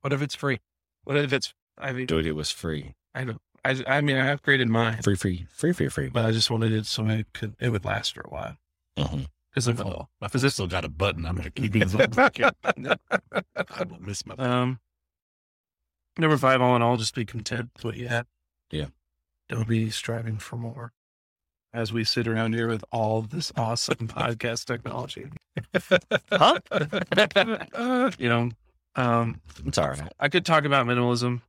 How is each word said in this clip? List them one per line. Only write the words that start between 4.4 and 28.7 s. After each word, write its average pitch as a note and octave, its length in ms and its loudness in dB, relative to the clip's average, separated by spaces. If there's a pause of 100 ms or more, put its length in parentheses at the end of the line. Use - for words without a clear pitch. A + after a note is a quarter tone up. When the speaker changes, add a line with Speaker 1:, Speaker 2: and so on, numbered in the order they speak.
Speaker 2:
mine. A2+ 360 2
Speaker 3:
Free, G2+ 120 4
free, F2+ 340 -2
free, - 220 0
free, E3+ 180 0
free. C3+ 200 -4
Speaker 2:
But A#2+ 160 0
I A2 60 2
just A2 200 2
wanted A2+ 220 2
it G#2+ 120 0
so A2 200 -4
I G#2+ 280 2
could, G#2+ 260 -10
it B2 100 0
would G#2 160 -2
last G2+ 300 -2
for - 60 -14
a - 80 -12
while. - 280 -8 (400)
Speaker 3:
Mm-hmm. C#2 260 -2 (320)
Speaker 2:
'Cause A#2+ 140 0
I'm A#2+ 100 0
Speaker 4:
Oh, - 300 -6 (100)
my G2+ 140 -8
Speaker 2:
is B2 80 2
this C3+ 140 2
Speaker 4:
still G2 120 -2
got F2 160 -2
a D2+ 60 -6
button. E2 360 -2
I'm F2 120 -4
gonna E2+ 120 -6
keep G#2+ 280 -4
it G#2+ 60 4
as F#2+ 120 0
long - 160 4
as - 60 -2
I C4 120 6
can. - 220 2 (100)
Speaker 2:
<laughs> - 380 -2 (560)
Speaker 4:
I - 340 -6
will E3+ 120 -16
miss G2 240 -8
my - 100 -12
Speaker 2:
Um, B2 440 0 (1400)
number D#3 200 4
five, C3 240 6
all B2 140 6
in A#2+ 60 4
all, A#2+ 160 4
just A2 180 -4
be B2 80 -2
content A#2 500 -6
with - 120 -16
what A#2 100 -4
you B2 140 -8
have. A#2+ 180 -2 (420)
Speaker 3:
Yeah. D2+ 180 -4 (600)
Speaker 2:
Don't A2+ 200 -4
be A2+ 220 0
striving A2+ 500 -6
for - 180 -12
more. A#2 340 -10 (840)
As A2+ 200 -4
we A#2 100 0
sit A#2 240 0
around A2+ 260 0
here A#2 140 0
with A2+ 240 -2
all A2 300 0
this D3+ 340 -6
awesome A2+ 400 -2
<laughs> A2+ 140 -6
podcast A#2 560 -4
technology. - 600 -8 (1040)
Speaker 3:
Huh? G#3+ 280 6 (120)
Speaker 2:
<laughs> G#3+ 1500 0
You B2 100 0
know, A#2 220 2 (440)